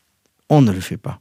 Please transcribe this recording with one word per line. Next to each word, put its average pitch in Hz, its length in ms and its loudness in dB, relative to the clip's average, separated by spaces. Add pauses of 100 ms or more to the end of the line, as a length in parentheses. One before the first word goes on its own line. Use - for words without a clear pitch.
(480)
on 147 140 4
ne 107 100 2
le 92 80 -6
fait - 160 -10
pas. - 240 -14